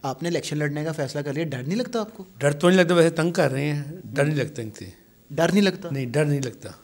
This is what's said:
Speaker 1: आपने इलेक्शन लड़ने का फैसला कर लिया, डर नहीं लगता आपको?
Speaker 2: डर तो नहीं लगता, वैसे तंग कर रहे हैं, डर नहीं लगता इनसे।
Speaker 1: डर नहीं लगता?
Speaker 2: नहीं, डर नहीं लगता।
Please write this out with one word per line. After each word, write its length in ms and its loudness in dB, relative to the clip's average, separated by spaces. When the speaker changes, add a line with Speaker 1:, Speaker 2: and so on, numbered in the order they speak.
Speaker 1:
आपने 240 -6
इलेक्शन 280 -2
लड़ने 280 -2
का 80 -4
फैसला 300 -4
कर 100 -6
लिया, 120 -2
डर 220 -6
नहीं 100 -2
लगता 240 -4
आपको? 260 -10
Speaker 2:
डर 120 2
तो 160 4
नहीं 100 8
लगता, 160 6
वैसे 160 6
तंग 220 0
कर 180 2
रहे 140 -2
हैं, 360 -4
डर 120 2
नहीं 100 0
लगता 260 -4
इनसे। 300 -12
Speaker 1:
डर 200 2
नहीं 100 6
लगता? 280 0
Speaker 2:
नहीं, 220 -4
डर 140 2
नहीं 140 0
लगता। 440 -10